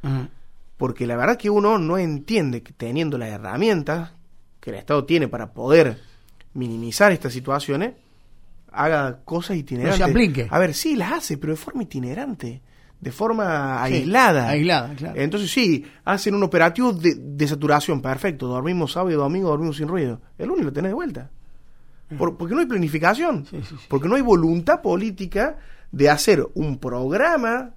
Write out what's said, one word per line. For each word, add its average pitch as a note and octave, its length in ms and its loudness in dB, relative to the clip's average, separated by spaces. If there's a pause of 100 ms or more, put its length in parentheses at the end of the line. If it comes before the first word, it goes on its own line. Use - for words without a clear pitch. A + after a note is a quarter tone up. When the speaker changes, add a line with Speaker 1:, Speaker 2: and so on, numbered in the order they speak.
Speaker 1:
Ajá. C3+ 260 -4 (460)
Speaker 2:
Porque B2 320 -4
la A#2+ 80 -2
verdad C#3+ 220 2
que G#3 120 -2
uno G#3 280 4
no E3+ 200 2
entiende D3+ 640 0
que - 120 -20
teniendo C#3 440 -2
las A#2 120 -6
herramientas D3+ 840 -2 (480)
que - 120 -12
el G#2 40 -8
Estado C3 300 0
tiene D#3 240 2
para A2 240 -10
poder C3 440 4 (560)
minimizar A#2+ 600 2
estas C#3 180 -4
situaciones, C#3 640 -4 (800)
haga C#3 520 0
cosas E3+ 340 -4
itinerantes. C3 420 0
Speaker 1:
No F#3 60 4
se E3+ 60 4
aplique. D#3 380 2
Speaker 2:
A D#3 100 2
ver, F3 140 2
sí, D#4 220 -2
las G#3 180 -2
hace, D#4 240 -4
pero D3+ 160 -4
de D#3 40 -4
forma - 260 -8
itinerante, C3+ 800 -8 (380)
de - 120 -10
forma D#3+ 760 -2
Speaker 1:
Sí, C3 80 2
Speaker 2:
aislada. D#3 540 4
Speaker 1:
aislada, D3 460 0
claro. C#3 240 -8
Speaker 2:
Entonces E3+ 320 -2
sí, F3 340 2 (200)
hacen G3 300 0
un G3+ 80 2
operativo F3+ 500 4
de, E3 220 2
de C#3+ 320 -4
saturación, D3 540 0
perfecto, C3+ 460 -4
dormimos C#3+ 460 -2
sábado F3+ 180 0
y D#3 40 2
domingo, D#3+ 340 0
dormimos D3+ 280 0
sin D3+ 100 -4
ruido. C#3+ 340 -2 (160)
El F3 100 -6
lunes E4 180 0
lo C3+ 80 -4
tenés E3 180 -2
de G#3+ 40 -4
vuelta. A#3 340 -8 (880)
Por-, E3+ 200 -2
porque E3+ 160 -4
no D#4 80 2
hay E4 60 2
planificación, F#3 760 0
Speaker 1:
Sí, - 160 -14
sí, B2+ 160 -14
sí. - 100 -20
Speaker 2:
porque C#3 200 0
no G#3 80 2
hay C#4 60 4
voluntad F3 600 4
política G3+ 760 -2 (340)
de C#3 180 6
hacer D3 360 4 (100)
un D3 220 -2
programa A3+ 1000 0